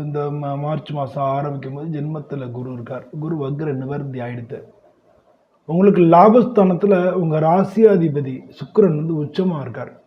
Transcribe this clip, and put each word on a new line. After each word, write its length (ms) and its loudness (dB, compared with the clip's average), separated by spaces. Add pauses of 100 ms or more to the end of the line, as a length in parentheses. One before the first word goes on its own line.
இந்த 160 -4
ம-, 380 -4
மார்ச் 320 -6
மாசம் 320 -6
ஆரம்பிக்கும் 520 -4
போது 260 -8
ஜென்மத்துல 500 -8
குரு 220 -10
இருக்கார். 360 -12 (120)
குரு 160 -6
வக்ர 380 -4
நிவர்த்தி 460 -8
ஆயிடுத்து. 420 -10 (1040)
உங்களுக்கு 360 4
லாபஸ்தானத்துல 1120 4
உங்க 280 0
ராசியாதிபதி 960 2 (100)
சுக்கிரன் 480 0
வந்து 280 -4
உச்சமா 360 -2
இருக்கார். 460 -12